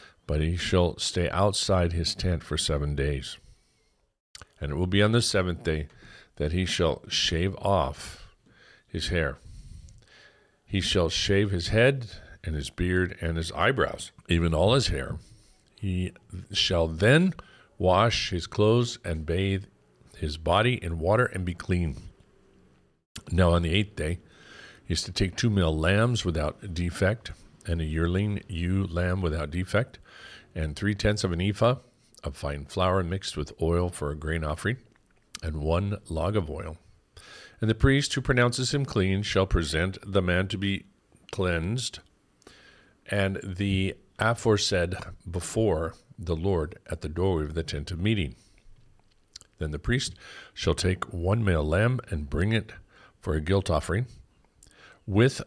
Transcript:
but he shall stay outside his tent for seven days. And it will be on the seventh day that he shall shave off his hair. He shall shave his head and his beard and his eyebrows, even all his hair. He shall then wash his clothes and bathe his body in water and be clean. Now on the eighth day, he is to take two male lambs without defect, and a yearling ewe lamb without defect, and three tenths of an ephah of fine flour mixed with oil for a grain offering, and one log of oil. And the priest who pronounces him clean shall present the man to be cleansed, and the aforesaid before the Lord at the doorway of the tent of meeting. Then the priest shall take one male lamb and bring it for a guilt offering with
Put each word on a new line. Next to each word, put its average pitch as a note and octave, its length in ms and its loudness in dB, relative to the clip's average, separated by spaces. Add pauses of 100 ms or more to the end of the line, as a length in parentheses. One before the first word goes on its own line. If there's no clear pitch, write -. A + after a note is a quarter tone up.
(260)
but D2+ 140 0
he E2+ 160 0
shall F2 400 2
stay - 320 -2
outside F#2 640 2
his E2 220 -2
tent F2+ 280 -2
for - 140 -4
seven D2 380 -2
days. C#2 420 -4 (1200)
And C#2+ 140 -6
it C#2 40 -4
will F2+ 100 0
be G2 160 4
on G#2+ 100 4
the A#2+ 80 4
seventh F2+ 440 0
day D#2 240 -2 (480)
that D2+ 160 -2
he F#2 120 0
shall E2+ 440 0
shave F2+ 480 0
off - 800 -2 (520)
his - 220 -6
hair. D#2+ 280 0 (1300)
He G2 140 -2
shall F2 280 2
shave G2 440 2
his F2 160 -4
head A#2+ 380 4 (360)
and D#2+ 140 -4
his C#2+ 120 -6
beard F2+ 520 0
and E2 160 -2
his E2 160 -6
eyebrows, - 580 0 (180)
even E2+ 240 4
all F2+ 220 4
his C3+ 140 2
hair. C#2 300 -4 (600)
He F#2 340 -2 (380)
shall E2+ 380 2
then B2 460 4 (440)
wash F#2+ 520 4
his F2 180 -4
clothes A#2 560 2
and D#2+ 200 -4
bathe F#2+ 420 -2 (500)
his D#2 200 -6
body F#2+ 460 2
in E2 160 -4
water G#2 280 2
and F#2 180 -6
be F2 100 -4
clean. F2 420 -2 (1300)
Now F2 220 4
on E2+ 100 4
the E2 100 -2
eighth G#2 220 0
day, D#2+ 240 -4 (640)
he F2 100 -2
is - 80 -4
to - 100 -10
take F#2 240 -2
two A#2 140 0
male F2 260 4
lambs G#2 480 2
without D#2+ 500 -2
defect, F2 560 0 (360)
and E2+ 140 0
a E2 40 -2
yearling F2 640 0
ewe F2+ 360 0
lamb F2+ 380 -2
without D#2+ 300 -2
defect, F#2 480 -2 (560)
and D#2 180 -4
three G#2 220 0
tenths G#2 260 0
of G2 80 0
an E2+ 100 -2
ephah A2 360 2 (480)
of C#2 120 -6
fine D2 280 -8
flour F#2 400 0
mixed F#2 320 -6
with D#2 160 -6 (100)
oil E2+ 280 2
for D2 200 -6
a D2+ 60 -6
grain D#2 260 -4
offering, D#2 360 -4 (640)
and D2+ 200 -6
one F#2 380 0 (100)
log E2+ 280 -2
of D#2+ 140 -2
oil. D#2+ 280 -10 (840)
And A2 100 0
the A2 40 4
priest C3+ 380 4
who C#3 80 -2
pronounces B2 540 2
him C#3+ 100 0
clean F#2+ 380 2
shall G2 240 2
present E2+ 580 0
the G2 160 0
man F2+ 280 2
to G2 100 -4
be G2 260 -2 (480)
cleansed, F#2 680 -2 (1120)
and G2 320 0
the F#2+ 520 0 (240)
aforesaid G2+ 800 2 (340)
before E2+ 640 0 (240)
the E2+ 180 -2
Lord E2 420 -2 (120)
at E2 100 -6
the F#2 80 -8
doorway E2+ 360 0
of D2+ 100 -8
the E2 80 -2
tent D2 280 -6
of F2 80 -6
meeting. F#2 360 0 (1200)
Then D2+ 120 -4
the D2+ 80 -6
priest B2 360 -2 (380)
shall - 220 0
take F2+ 380 0
one F#2 300 0
male E2+ 220 2
lamb A2 360 2 (100)
and D2 180 -4
bring F#2+ 240 0
it A2+ 200 -2 (460)
for D#2+ 160 -2
a D#2 60 0
guilt F2+ 300 0
offering E2+ 360 0 (1000)
with A2 400 4